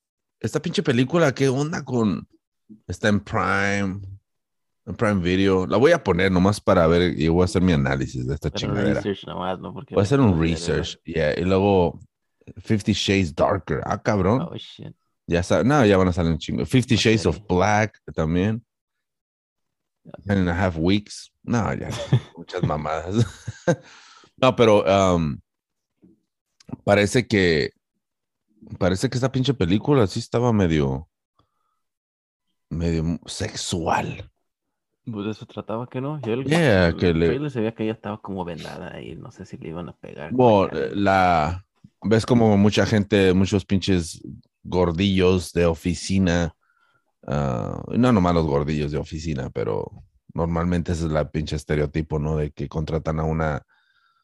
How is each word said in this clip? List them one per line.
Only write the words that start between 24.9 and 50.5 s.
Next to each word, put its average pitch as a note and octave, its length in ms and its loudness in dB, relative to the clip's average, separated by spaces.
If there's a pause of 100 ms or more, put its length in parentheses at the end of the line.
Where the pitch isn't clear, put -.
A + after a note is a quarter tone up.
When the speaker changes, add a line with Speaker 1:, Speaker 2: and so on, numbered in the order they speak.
Speaker 1:
um, D#2 240 -2 (1400)
parece G2+ 460 4
que, E2+ 420 2 (1120)
parece G2 280 0
que B2 80 -6
esta B2 140 0
pinche C3 240 0
película G#2 540 2
sí - 100 -8
estaba A#2+ 340 0
medio, D#2 560 0 (1600)
medio E2+ 580 -2
sexual. - 1040 -6 (760)
Speaker 2:
Pues G#2 220 -8
de A2 40 -4
eso A2 160 -12
trataba, A2+ 400 -10
¿que B2+ 140 -10
no? C#3+ 220 -8
Yo A2 100 -4
el, C3 140 -4
Speaker 1:
Yeah, C3 420 4
Speaker 2:
el E2 80 -2
Speaker 1:
que F2+ 180 2
le E2 120 2
Speaker 2:
trailer C#3 240 -2
se B2 100 -6
veía A2 160 -2
que A2 80 -6
ella A2 80 -4
estaba G#2+ 280 -10
como F#2+ 240 -10
vendada D#2 560 -12
y B1 140 -14
no - 160 -16
sé F#2 160 -18
si - 100 -16
le C2+ 120 -14
iban D#2+ 200 -10
a - 80 -16
pegar C#2+ 340 -16
con B2 60 -4
Speaker 1:
Bueno, A2 300 6
Speaker 2:
la D#2 140 -6
cara. C2+ 160 -4
Speaker 1:
la, F#2 680 2 (380)
ves A2 240 2
como A2+ 300 4
mucha G2+ 300 4
gente, G2 480 4
muchos F#2+ 300 2
pinches F2+ 560 -2 (440)
gordillos F#2 880 2
de E2+ 140 2
oficina, F2 880 0 (720)
ah, A#1+ 600 -4
no B2 240 2
nomás F2+ 220 4
los D#2+ 120 2
gordillos D2 440 -2
de D2 80 -6
oficina, D2 520 -8
pero G#1+ 340 -6 (500)
normalmente E2+ 560 -2